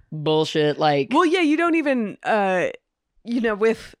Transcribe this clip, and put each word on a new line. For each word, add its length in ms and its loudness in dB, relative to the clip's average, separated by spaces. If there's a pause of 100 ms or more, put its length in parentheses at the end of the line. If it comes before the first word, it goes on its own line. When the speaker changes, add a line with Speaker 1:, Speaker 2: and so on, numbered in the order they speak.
(120)
Speaker 1:
bullshit, 640 0
like 340 2
Speaker 2:
Well, 140 4
yeah, 140 0
you 160 2
don't 200 0
even, 480 -2
uh, 440 0 (560)
you 160 -4
know, 140 0
with, 460 -2